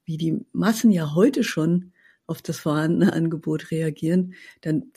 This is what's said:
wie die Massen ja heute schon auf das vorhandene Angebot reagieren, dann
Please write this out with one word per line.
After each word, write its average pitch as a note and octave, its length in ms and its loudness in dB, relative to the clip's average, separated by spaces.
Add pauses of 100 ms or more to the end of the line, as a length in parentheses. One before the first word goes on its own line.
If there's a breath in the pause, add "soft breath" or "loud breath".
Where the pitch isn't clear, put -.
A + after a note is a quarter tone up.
wie D#3+ 120 -6
die D#3+ 240 -2 (120)
Massen G#3+ 380 2
ja D#3+ 240 0
heute B3 300 4
schon E3+ 480 -2 (340 soft breath)
auf E3 160 -10
das - 160 -8
vorhandene D#3+ 540 2
Angebot D#3+ 580 -4
reagieren, E3 640 -2 (280 loud breath)
dann D#3 340 -4